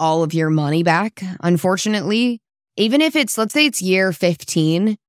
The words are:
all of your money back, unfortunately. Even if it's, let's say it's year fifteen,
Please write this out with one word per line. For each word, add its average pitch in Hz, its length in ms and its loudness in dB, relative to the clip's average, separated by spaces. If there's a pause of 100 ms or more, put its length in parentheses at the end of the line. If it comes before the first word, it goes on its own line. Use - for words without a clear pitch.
all 160 240 2
of 156 100 -2
your 160 160 2
money 156 320 2
back, 175 400 0 (180)
unfortunately. 202 1000 -2 (360)
Even 226 240 2
if 320 140 0
it's, 277 240 -2
let's 220 160 -2
say 302 120 4
it's 240 140 -4
year 185 320 2
fifteen, 175 840 0 (100)